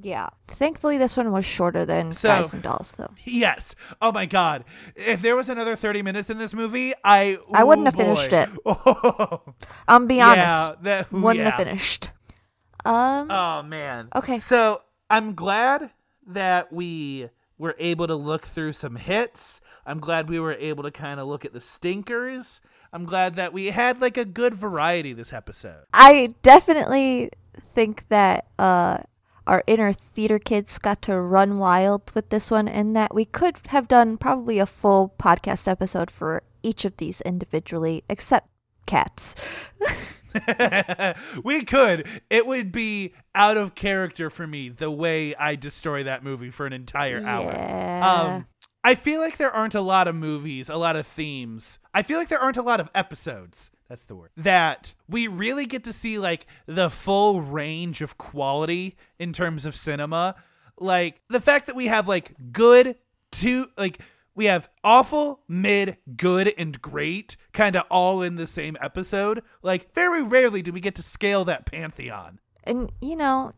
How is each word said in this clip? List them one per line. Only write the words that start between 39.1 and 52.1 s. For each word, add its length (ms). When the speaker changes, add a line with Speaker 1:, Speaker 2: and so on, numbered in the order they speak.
Speaker 1:
<laughs> 40
Speaker 2:
<laughs> 800
We 200
could. 440
It 160
would 260
be 420
out 240
of 180
character 540
for 160
me 240
the 220
way 440
I 200
destroy 480
that 200
movie 280
for 140
an 80
entire 520
hour. 260
Speaker 1:
Yeah. 600
Speaker 2:
Um, 260
I 120
feel 240
like 180
there 140
aren't 240
a 60
lot 260
of 80
movies, 540
a 80
lot 180
of 120
themes. 720
I 100
feel 160